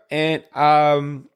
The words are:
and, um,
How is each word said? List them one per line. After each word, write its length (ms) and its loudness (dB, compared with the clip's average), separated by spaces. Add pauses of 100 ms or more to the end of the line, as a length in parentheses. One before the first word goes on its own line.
and, 340 -4 (120)
um, 800 0